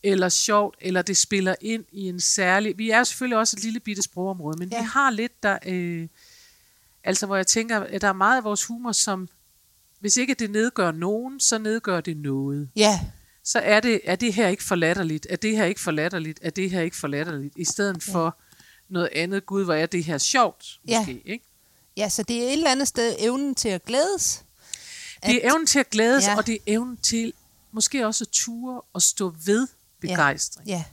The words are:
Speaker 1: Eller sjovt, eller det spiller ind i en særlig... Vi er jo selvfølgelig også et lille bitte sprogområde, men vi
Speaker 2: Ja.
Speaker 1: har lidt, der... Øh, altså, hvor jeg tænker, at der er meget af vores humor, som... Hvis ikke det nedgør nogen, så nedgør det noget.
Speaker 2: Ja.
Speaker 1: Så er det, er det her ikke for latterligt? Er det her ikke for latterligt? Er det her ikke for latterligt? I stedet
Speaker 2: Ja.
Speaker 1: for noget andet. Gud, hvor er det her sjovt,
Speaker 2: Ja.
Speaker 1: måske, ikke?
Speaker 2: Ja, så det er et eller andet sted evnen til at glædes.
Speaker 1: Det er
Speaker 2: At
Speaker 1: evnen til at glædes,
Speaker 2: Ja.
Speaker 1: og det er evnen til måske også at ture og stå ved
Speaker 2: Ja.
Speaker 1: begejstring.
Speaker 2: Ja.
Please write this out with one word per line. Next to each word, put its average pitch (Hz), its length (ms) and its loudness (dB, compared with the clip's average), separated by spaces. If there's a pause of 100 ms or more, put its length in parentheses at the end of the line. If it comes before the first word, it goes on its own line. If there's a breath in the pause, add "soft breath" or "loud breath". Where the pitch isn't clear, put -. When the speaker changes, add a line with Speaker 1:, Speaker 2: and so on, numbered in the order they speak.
Speaker 1:
Eller 190 260 4
sjovt, 208 520 2
eller 185 200 0
det 185 160 0
spiller 190 440 2
ind 220 300 -4
i 196 180 -10
en 180 100 -8
særlig... 190 580 2
Vi 220 120 -2
er 220 80 6
jo 247 60 6
selvfølgelig 247 340 0
også 220 200 2
et 202 60 -8
lille 226 160 -4
bitte 202 220 -6
sprogområde, 180 580 -4
men 180 100 -6
vi 226 60 -6
Speaker 2:
Ja. 233 80 -2
Speaker 1:
har 269 260 2
lidt, 226 340 -4
der... 202 220 2
Øh, 175 420 -4 (960 soft breath)
altså, 190 220 0
hvor 196 100 -2
jeg 185 120 2
tænker, 226 320 2
at 196 220 -4
der 208 60 4
er 196 60 4
meget 202 240 6
af 240 60 -2
vores 208 220 -2
humor, 233 260 -6
som... 185 380 0 (680)
Hvis 202 180 -2
ikke 254 160 0
det 220 180 -4
nedgør 214 400 0
nogen, 220 480 -6
så - 180 0
nedgør 214 440 -2
det 156 160 -6
noget. 139 580 -4
Speaker 2:
Ja. 208 240 4 (440 soft breath)
Speaker 1:
Så - 160 0
er 214 200 6
det, 226 240 2
er 180 120 0
det 226 180 0
her 208 140 4
ikke 185 160 0
for 190 120 0
latterligt? 165 540 0
Er 180 60 -2
det 214 220 0
her 208 80 4
ikke 208 160 -2
for 175 100 -2
latterligt? 156 500 -4
Er 165 80 -4
det 190 220 -4
her 185 100 -2
ikke 170 140 -4
for - 120 -6
latterligt? 143 500 -6
I 175 80 -6
stedet 196 420 -2
Speaker 2:
Ja. 196 60 -6
Speaker 1:
for 165 240 0 (520 soft breath)
noget 175 260 -2
andet. 190 300 -2
Gud, 196 180 -2
hvor 175 100 0
er 156 120 2
det 170 180 -2
her 156 140 -2
sjovt, - 680 0
Speaker 2:
Ja. 226 120 2
Speaker 1:
måske, 131 260 -4
ikke? 214 200 -10 (520 soft breath)
Speaker 2:
Ja, 202 120 -2
så 220 140 -2
det 233 200 -2
er 247 40 0
et 269 60 0
eller 311 180 2
andet 269 160 2
sted 233 320 0
evnen 262 360 0
til 226 140 -2
at 180 160 -4
glædes. 330 580 0 (840 loud breath)
Speaker 1:
Det 240 100 4
er 247 40 2
Speaker 2:
At 247 140 4
Speaker 1:
evnen 320 140 2
til 285 120 4
at 254 100 0
glædes, 233 340 4
Speaker 2:
Ja. 208 140 2
Speaker 1:
og 226 100 0
det 226 80 -2
er 202 120 -8
evnen 233 300 -2
til 226 360 -2 (380)
måske 220 360 0
også 226 160 -2
at - 80 -8
ture 247 500 -4 (120)
og 180 80 -2
stå 180 340 0 (100)
ved 226 220 4 (360)
Speaker 2:
Ja. 175 40 -6
Speaker 1:
begejstring. 156 600 0
Speaker 2:
Ja. 175 240 -4